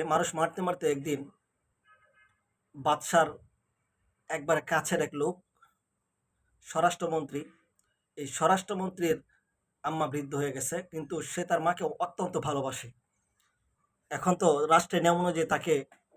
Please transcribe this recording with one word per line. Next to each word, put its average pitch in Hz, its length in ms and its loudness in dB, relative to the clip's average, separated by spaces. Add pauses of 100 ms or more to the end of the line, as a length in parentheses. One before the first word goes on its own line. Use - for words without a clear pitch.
মানুষ 165 320 2
মারতে 165 260 0
মারতে 180 260 -2
একদিন 143 320 -2 (1600)
বাদশার 151 540 2 (1000)
একবারে 151 320 0
কাছের 160 400 0
এক 147 120 -4
লোক, 151 220 -2 (1300)
স্বরাষ্ট্রমন্ত্রী, 160 720 -2 (760)
এই 143 100 -8
স্বরাষ্ট্রমন্ত্রীর 185 920 0 (640)
আম্মা 156 240 -2
বৃদ্ধ 139 280 -6
হয়ে 143 200 -2
গেছে, 135 280 -6
কিন্তু 160 380 -8
সে 151 220 -6
তার 170 180 0
মাকে 175 220 0 (160)
অত্যন্ত 180 380 -4
ভালোবাসে। 139 500 -4 (1200)
এখন 165 240 2
তো 180 120 4 (200)
রাষ্ট্রের 170 360 4
নিয়ম 170 160 6
অনুযায়ী 165 280 0
তাকে 156 260 2 (440)